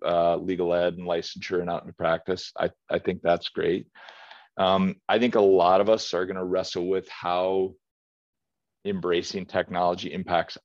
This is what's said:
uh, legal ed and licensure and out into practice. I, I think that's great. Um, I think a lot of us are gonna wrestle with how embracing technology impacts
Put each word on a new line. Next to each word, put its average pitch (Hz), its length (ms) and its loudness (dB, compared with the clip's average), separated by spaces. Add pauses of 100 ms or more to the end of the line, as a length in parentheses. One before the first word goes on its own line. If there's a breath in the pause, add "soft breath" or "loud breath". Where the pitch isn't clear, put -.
uh, 85 300 2
legal 87 380 -2
ed 87 220 0
and 87 120 -12
licensure 87 540 -4
and 87 80 -4
out 85 120 -4
into 82 120 -16
practice. 87 640 -2
I, 87 100 0 (200)
I 87 100 0
think 92 220 -4
that's 85 280 0
great. 85 380 -2 (720 loud breath)
Um, 95 400 2 (120)
I 104 80 4
think 117 180 2
a 110 60 6
lot 95 400 6
of 101 80 2
us 110 240 0
are 90 120 0
gonna 92 200 -6
wrestle 90 420 -2
with 95 220 -2
how 92 640 0 (1120)
embracing 90 600 -2
technology 90 640 -2
impacts 87 520 -4